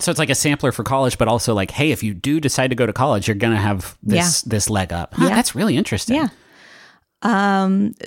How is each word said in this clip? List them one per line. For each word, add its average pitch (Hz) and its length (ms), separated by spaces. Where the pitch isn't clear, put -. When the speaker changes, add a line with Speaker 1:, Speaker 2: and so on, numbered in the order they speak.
Speaker 1:
So - 100
it's 147 80
like 151 120
a 131 40
sampler 143 380
for 117 100
college, 135 340
but 110 120
also 117 240
like, 98 180
hey, 147 200
if - 120
you 107 100
do 143 280
decide 131 300
to 123 40
go 120 100
to 107 60
college, 127 380
you're 110 60
gonna 113 200
have 101 480
this, 165 400
Speaker 2:
Yeah. - 60
Speaker 1:
this 107 200
leg 104 220
up. 85 220
Huh, - 160
Speaker 2:
Yeah. 214 60
Speaker 1:
that's 240 200
really 180 220
interesting. 226 400
Speaker 2:
Yeah. 302 100
Um, 196 720